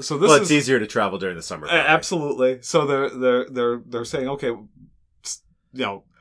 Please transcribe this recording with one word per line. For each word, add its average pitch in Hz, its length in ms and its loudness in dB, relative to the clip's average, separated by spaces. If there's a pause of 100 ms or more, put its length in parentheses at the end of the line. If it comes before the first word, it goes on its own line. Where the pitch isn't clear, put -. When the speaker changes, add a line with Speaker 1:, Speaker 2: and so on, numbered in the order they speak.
Speaker 1:
so 143 160 -6
this 165 120 4
Speaker 2:
Well, 151 120 10
it's 196 80 -2
Speaker 1:
is - 20 4
Speaker 2:
easier 131 280 4
to 107 80 -4
travel 98 320 -2
during 92 160 -6
the 82 80 -14
summer, 80 240 -12
Speaker 1:
A-, - 20 -8
Speaker 2:
probably. 156 180 2
Speaker 1:
absolutely. 147 760 0
So 151 240 0
they're, 139 240 0
they're, 127 360 0
they're, 120 380 -2
they're 120 180 -8
saying, 131 260 -6
"Okay, 139 220 -4 (720)
s-," - 200 -14 (280)
you 127 140 -6
know, 98 200 -8 (160)